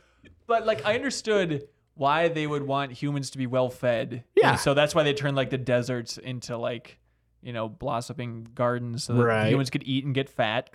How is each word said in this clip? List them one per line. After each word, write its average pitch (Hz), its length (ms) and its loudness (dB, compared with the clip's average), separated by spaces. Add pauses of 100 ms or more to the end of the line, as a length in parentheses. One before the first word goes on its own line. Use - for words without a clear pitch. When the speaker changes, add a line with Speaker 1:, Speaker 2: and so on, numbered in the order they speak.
(460)
Speaker 1:
But, 226 180 2
like, 220 220 0
I 214 80 2
understood 202 760 0 (280)
why 156 320 4
they 156 180 -2
would 147 160 -2
want 139 300 -2
humans 143 400 -4
to - 60 -14
be 131 80 -2
well 127 220 2
fed. 120 560 -2 (100)
Speaker 2:
Yeah. 311 180 8
Speaker 1:
And 113 80 2
so 143 120 2
that's 147 220 4
why 160 80 4
they 147 100 4
turned, 139 240 0
like, 135 140 0
the 135 80 -2
deserts 123 580 -2
into, 123 400 -10
like, 117 420 -8 (440)
you 127 100 -12
know, 113 160 -6
blossoming 117 840 -8
gardens 123 500 -2
so - 80 -4
that 120 100 4
Speaker 2:
Right. 110 300 4
Speaker 1:
humans 135 160 0
could 143 160 -4
eat 135 220 -2
and 139 80 -2
get 135 160 -2
fat. 113 440 -2